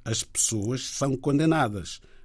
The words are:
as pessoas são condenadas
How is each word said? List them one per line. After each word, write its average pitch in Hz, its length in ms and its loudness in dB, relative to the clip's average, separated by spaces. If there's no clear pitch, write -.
as - 200 -4
pessoas 113 640 -4
são 135 300 -2
condenadas 143 840 2